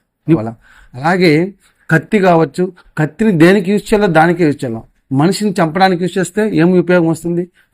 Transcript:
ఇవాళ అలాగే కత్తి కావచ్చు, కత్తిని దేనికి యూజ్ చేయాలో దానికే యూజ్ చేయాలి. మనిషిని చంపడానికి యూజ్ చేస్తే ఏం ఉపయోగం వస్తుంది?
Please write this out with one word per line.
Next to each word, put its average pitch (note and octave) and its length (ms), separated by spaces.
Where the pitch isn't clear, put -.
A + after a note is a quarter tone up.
ఇవాళ A#2 260
అలాగే F3 600
కత్తి E3+ 280
కావచ్చు, F3+ 540
కత్తిని G3 340
దేనికి F3+ 400
యూజ్ G#3 220
చేయాలో G3+ 180
దానికే E3+ 320
యూజ్ C#3+ 200
చేయాలి. A2+ 180
మనిషిని F#3 380
చంపడానికి F3+ 520
యూజ్ F3 140
చేస్తే G3+ 380
ఏం F3 220
ఉపయోగం E3+ 300
వస్తుంది? E3+ 400